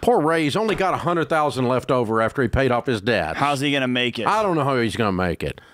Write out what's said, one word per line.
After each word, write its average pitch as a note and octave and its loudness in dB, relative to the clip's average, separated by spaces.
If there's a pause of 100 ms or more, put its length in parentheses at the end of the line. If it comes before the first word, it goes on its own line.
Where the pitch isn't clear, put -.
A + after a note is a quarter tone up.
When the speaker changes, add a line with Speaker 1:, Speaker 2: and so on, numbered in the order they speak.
Speaker 1:
Poor A#3 2
Ray's D#3 2
only G3+ 0
got F#3 0
a B2 -2
hundred E3 -2
thousand C#3 0
left B2+ 0
over A2+ 2
after A2+ 0
he B2 2
paid C3 2
off A#2+ 0
his A2+ -2
debt. F#2 0
Speaker 2:
How's C#3+ 0
he C#3 0
gonna C3 0
make B2 -2
it? A2 -2
Speaker 1:
I G#3+ 2
don't F#3 0
know D3 0
how C3+ 0
he's A#2 0
gonna G#2+ 0
make F2+ 0
it. - -8 (140)